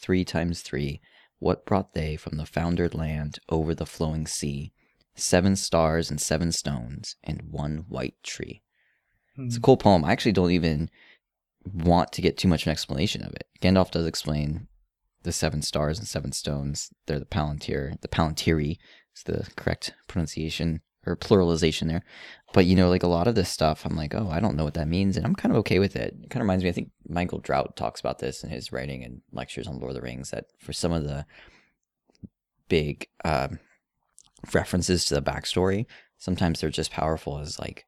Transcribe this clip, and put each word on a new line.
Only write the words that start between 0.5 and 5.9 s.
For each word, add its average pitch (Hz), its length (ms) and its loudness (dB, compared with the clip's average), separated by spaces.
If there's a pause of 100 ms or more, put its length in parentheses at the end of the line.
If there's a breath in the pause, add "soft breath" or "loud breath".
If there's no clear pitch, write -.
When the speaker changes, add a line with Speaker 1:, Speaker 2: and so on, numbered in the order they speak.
Speaker 1:
three, 71 400 -6 (380 soft breath)
what - 260 0
brought 98 280 0
they 78 240 -4
from 76 200 -8
the 76 80 -6
foundered 85 480 0
land 76 460 -4 (100)
over 80 240 2
the 78 120 -4
flowing 78 420 -2
sea? 71 460 -6 (420)
Seven 92 400 4
stars 82 540 2